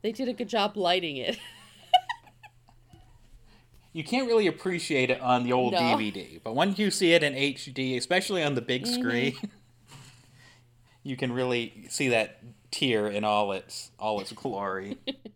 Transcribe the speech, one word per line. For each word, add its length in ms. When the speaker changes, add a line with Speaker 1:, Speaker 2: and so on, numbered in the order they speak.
Speaker 1:
They 80
did 180
a 40
good 160
job 280
lighting 420
it. 240
<laughs> 60
Speaker 2:
You 80
can't 240
really 200
appreciate 640
it 100
on 240
the 80
old 220
Speaker 1:
No. 240
Speaker 2:
D 60
V 60
D, 320
but 120
when 220
you 140
see 220
it 100
in 120
H 400
D, 220
especially 460
on 120
the 80
big 220
Speaker 1:
Mm-hmm. 180
Speaker 2:
screen, 320
<laughs> 800
you 120
can 180
really 580
see 180
that 320
tear 360
in 160
all 300
its, 460
all 220
its 120
glory. 680
Speaker 1:
<laughs> 40